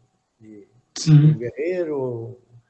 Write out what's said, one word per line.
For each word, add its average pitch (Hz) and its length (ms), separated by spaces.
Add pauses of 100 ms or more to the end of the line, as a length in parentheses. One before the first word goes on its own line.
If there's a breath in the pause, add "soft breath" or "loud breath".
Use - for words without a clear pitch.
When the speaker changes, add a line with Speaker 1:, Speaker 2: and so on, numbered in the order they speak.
(400)
Speaker 1:
de, 107 260 (300)
Speaker 2:
Sim. 156 220
Speaker 1:
de 147 140
um 110 60
guerreiro, 131 1000 (320)